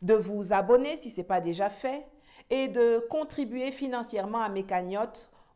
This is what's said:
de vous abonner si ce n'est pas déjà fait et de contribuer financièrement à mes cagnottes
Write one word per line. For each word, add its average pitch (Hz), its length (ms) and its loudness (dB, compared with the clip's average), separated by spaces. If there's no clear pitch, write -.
de 185 100 6
vous 202 400 0
abonner 247 440 4
si 254 120 -14
ce - 80 -10
n'est 180 100 -6
pas 185 140 2
déjà 170 280 0
fait 269 360 -6
et 262 160 2
de 233 420 4
contribuer 269 640 -4
financièrement 233 680 -4
à 214 80 -2
mes 196 140 -2
cagnottes 196 680 -4